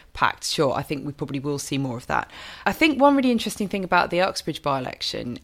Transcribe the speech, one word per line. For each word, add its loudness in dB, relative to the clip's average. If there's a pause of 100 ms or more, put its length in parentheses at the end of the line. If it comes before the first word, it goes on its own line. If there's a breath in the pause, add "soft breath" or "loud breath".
(120 loud breath)
pacts, -2
sure, 2
I -2
think -6
we -8
probably -6
will -4
see -4
more -2
of -12
that. -2 (360 loud breath)
I 0
think 4
one 8
really 4
interesting -2
thing -4
about 2
the 2
Uxbridge -2
by-election -4